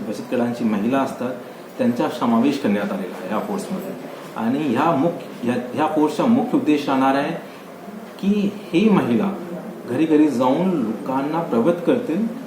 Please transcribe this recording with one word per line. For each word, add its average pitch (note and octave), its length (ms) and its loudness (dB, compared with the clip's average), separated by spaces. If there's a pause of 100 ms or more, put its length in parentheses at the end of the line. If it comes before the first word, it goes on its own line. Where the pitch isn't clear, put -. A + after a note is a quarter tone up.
बचत - 260 -6
गटांची A#2+ 300 0
महिला A2 340 0
असतात, B2+ 340 -4 (460)
त्यांचा C3 300 2
समावेश B2 500 2
करण्यात G2+ 340 0
आलेला F#2+ 280 -6
आहे F#2 140 -6
या G#2 60 0
फोर्समध्ये. - 520 -6 (440)
आणि B2+ 380 0
ह्या D3 160 2
मुख्य, C3 600 0
ह्या, B2 40 0 (200)
ह्या D#3 120 0
फोर्सचा D3+ 380 2
मुख्य C3 340 4
उद्देश D3 300 2
राहणार C3+ 260 4
आहे D3 180 0 (880)
की G3+ 300 2 (220)
हे F#3+ 160 4
महिला A#2 440 2 (580)
घरी C#3 140 2
घरी D#3 240 6
जाऊन C3+ 420 2
लोकांना C3+ 720 -2
प्रवृत्त C3+ 440 2
करतील D#3 400 0 (200)